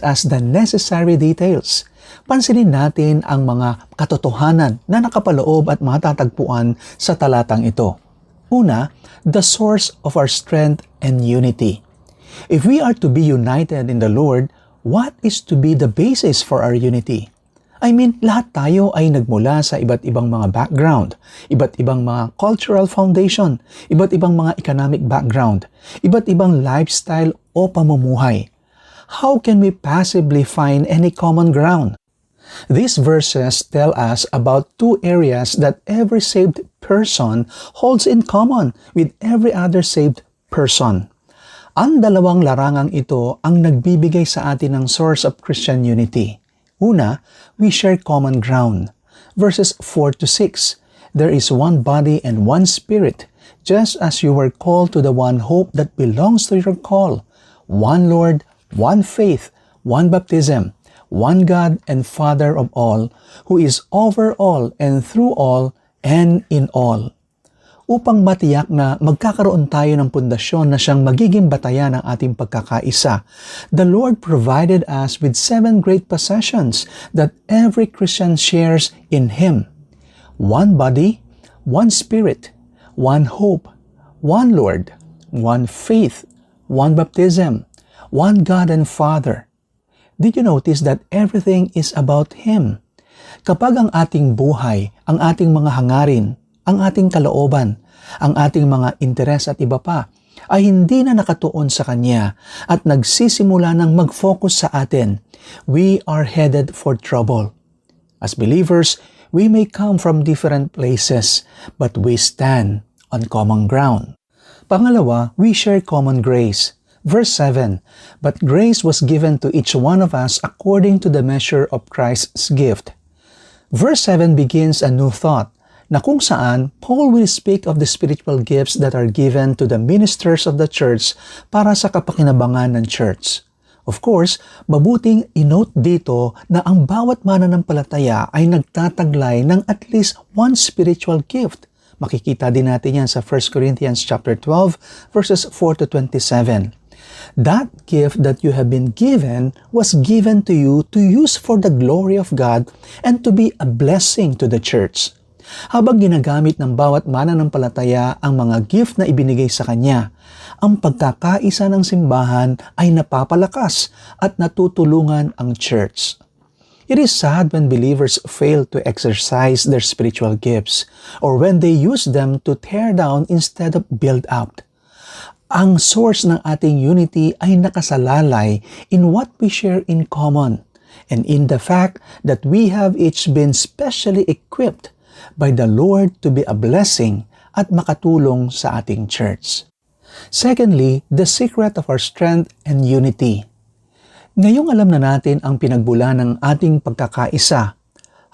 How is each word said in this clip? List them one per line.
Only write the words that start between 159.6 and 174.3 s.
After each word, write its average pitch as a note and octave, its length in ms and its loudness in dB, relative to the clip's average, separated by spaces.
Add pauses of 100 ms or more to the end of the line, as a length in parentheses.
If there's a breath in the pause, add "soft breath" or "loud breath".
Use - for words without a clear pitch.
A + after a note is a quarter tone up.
kanya, A#2 460 0 (500 loud breath)
ang G#3 160 2
pagkakaisa F3 880 -2
ng G3 160 2
simbahan B2+ 720 0 (240 loud breath)
ay E3+ 140 4
napapalakas E3+ 960 -2 (320 loud breath)
at G3 160 -4
natutulungan D#3 960 0
ang B2 220 -6
church. - 580 -4 (720 soft breath)
It C4 80 0
is C#4 160 4
sad D#3 400 0
when D3+ 160 0
believers C3 560 0
fail D3 480 0
to C#3 160 -4
exercise B2+ 800 -2
their C3+ 160 0
spiritual A2 560 -2
gifts - 480 -4 (320 loud breath)
or C3+ 160 0
when F3 240 4
they E3 160 4
use F3+ 320 0
them C3+ 400 0
to C#3 80 -2
tear G#3 400 -4
down C#3+ 320 0
instead E3 480 -2
of - 160 -4
build B2+ 400 0